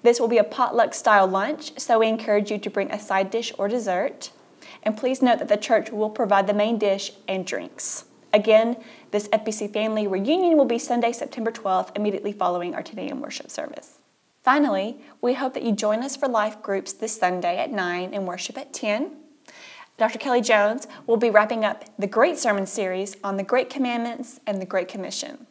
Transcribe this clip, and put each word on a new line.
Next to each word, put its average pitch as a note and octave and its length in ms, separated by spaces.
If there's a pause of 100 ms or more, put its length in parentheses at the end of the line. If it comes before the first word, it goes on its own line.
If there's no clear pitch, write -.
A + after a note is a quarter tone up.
This A#3+ 180
will A#3 100
be A#3 80
a G#3 80
potluck - 480
style G3+ 340
lunch, G3+ 500
so A3+ 220
we A3 80
encourage G#3 440
you G#3 60
to G3+ 120
bring G3 200
a G#3 100
side G3 300
dish A3+ 280
or G3+ 100
dessert. G#3 640 (520)
And G#3+ 140
please B3+ 240
note B3 180
that - 100
the G#3 80
church G#3+ 320
will G#3+ 200
provide G3 380
the G#3 60
main G#3+ 240
dish G3+ 340 (160)
and F#3+ 180
drinks. - 600 (260)
Again, A3 460 (340)
this G#3 200
F G#3+ 140
B A3 60
C G#3+ 160
family G#3+ 380
reunion D4+ 520
will C4 80
be A#3 140
Sunday, A#3+ 340
September A3+ 380
twelfth, F#3 440
immediately G#3 380
following F3+ 420
our - 80
ten G#3+ 160
A F#3 100
M - 120
worship - 280
service. - 500 (440)
Finally, B3 540 (240)
we B3 120
hope C4 200
that - 100
you A3+ 80
join G#3+ 320
us C4+ 140
for C#4 100
life G#3+ 340
groups G3 300
this - 260
Sunday F3+ 400
at - 140
nine F3+ 420
and G3 140
worship F3+ 300
at - 160
ten. A#3 380 (880)
Doctor A3+ 220
Kelly B3 200
Jones A3 480 (200)
will A#3 100
be A3+ 120
wrapping G#3+ 360
up - 180 (160)
the G3 80
great B3 300
sermon G3+ 280
series F#3+ 560
on G3 140
the G3 80
Great B3+ 260
Commandments A#3+ 800
and G3 140
the F#3 40
Great F#3 220
Commission. - 640